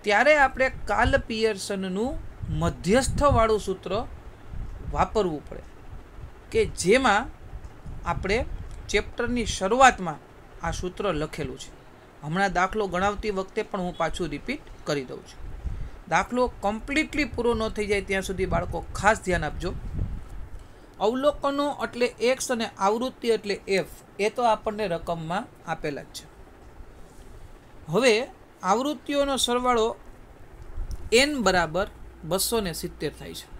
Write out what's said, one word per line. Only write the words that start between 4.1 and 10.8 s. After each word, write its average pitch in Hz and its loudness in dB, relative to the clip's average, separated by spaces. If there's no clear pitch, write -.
વાપરવું 170 0
પડે - -12
કે 208 2
જેમાં 226 4
આપણે 185 0
ચેપ્ટરની 233 0
શરૂઆતમાં 190 4
આ 165 -2
સૂત્ર 185 -2